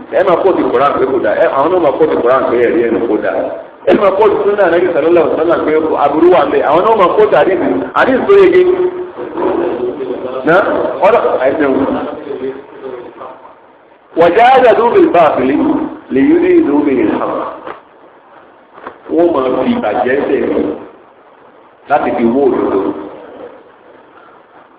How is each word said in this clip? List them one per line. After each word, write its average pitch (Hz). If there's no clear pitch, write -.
Ẹ -
máa 185
kóòtù 175
Quran 131
pé 131
kò 127
dáa. -
Ẹ, -
àwọn 143
náà 180
máa 143
kóòtù 151
Quran 131
pé 120
ẹ̀rí 117
ẹnu 107
kò 92
dáa. 101
Ẹ -
máa 202
kóòtù 202
Sunnah 202
Ànábì 175
sallallahu 165
alaihi 143
wasallam 160
pé 151
aburú 151
wà 175
ńbẹ̀. 143
Àwọn 160
náà 220
máa 180
kóòtù 208
àdìsí, 269
àdìsí 233
tó 403
yege. 359
Ná, 160
ọ̀dọ̀, 220
àìsàn. 147
وجادلوا 226
بالباطل 147
ليدحضوا 147
به 139
الحق. -
Wọ́n 165
máa 135
fi 127
ìbàjẹ́ 117
tẹ̀ -
láti 143
fi 117
wó 123
òdodo. 104